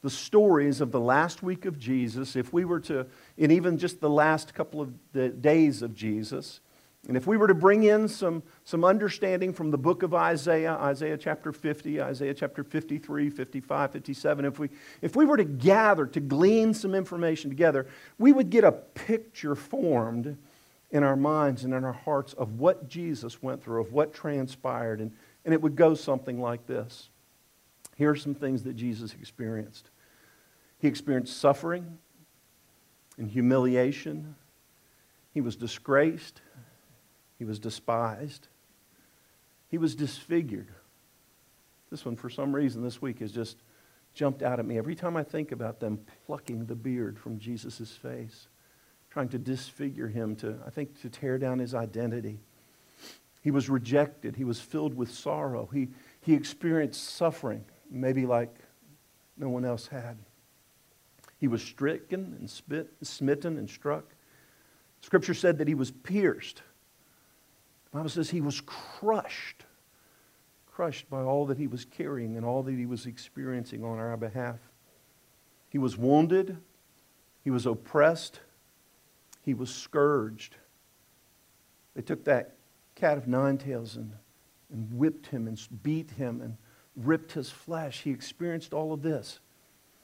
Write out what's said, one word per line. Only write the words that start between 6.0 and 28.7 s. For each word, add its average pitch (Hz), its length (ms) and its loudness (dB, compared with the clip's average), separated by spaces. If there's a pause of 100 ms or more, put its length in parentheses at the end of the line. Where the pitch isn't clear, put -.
and 123 80 -2
if 127 120 0
we 220 100 4
were 208 100 8
to 185 60 8
bring 196 300 8
in 214 240 8
some, 170 340 -2 (220)
some 170 200 0
understanding 185 680 4
from 156 160 -2
the 147 80 2
book 170 240 2
of 175 140 0
Isaiah, 165 580 2
Isaiah 147 440 -2
chapter 151 340 -6
fifty, 151 500 -4
Isaiah 135 320 -4
chapter 143 300 -6
fifty-three, 147 680 -4
fifty-five, 139 600 -4
fifty-seven, 143 520 -2
if 139 140 -2
we, 147 120 -4 (340)
if 170 120 -2
we 294 100 8
were 285 120 6
to 208 60 4
gather, 160 640 6
to 165 120 -4
glean 202 540 4
some 196 220 -2
information 170 560 -2
together, 139 340 4 (320)
we 254 140 10
would 262 180 6
get 220 140 8
a 165 80 12
picture - 840 -4
formed 139 840 0 (560)
in 147 120 4
our 139 120 6
minds 139 480 2
and 127 100 -2
in 131 120 -2
our 123 80 -4
hearts 139 400 -4
of 113 260 -6
what 165 300 2
Jesus 156 520 -8
went 131 220 -8
through, 113 160 -2
of 113 140 -4
what 151 200 2
transpired, 127 840 -4
and, 110 140 -8 (320)
and 160 80 4
it 160 80 4
would 147 160 0
go 160 180 8
something 131 460 -4
like 120 260 -6
this. 120 420 -8 (840)
Here 147 160 4
are 143 40 2
some 143 200 -6
things 131 280 -4
that 127 120 -8